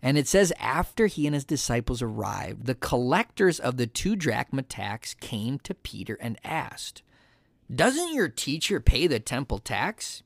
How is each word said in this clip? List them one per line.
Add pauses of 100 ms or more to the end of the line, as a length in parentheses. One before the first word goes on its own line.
And
it
says,
"After
he
and
his
disciples
arrived,
the
collectors
of
the
two
drachma
tax
came
to
Peter
and
asked, (760)
'Doesn't
your
teacher
pay
the
temple
tax?'"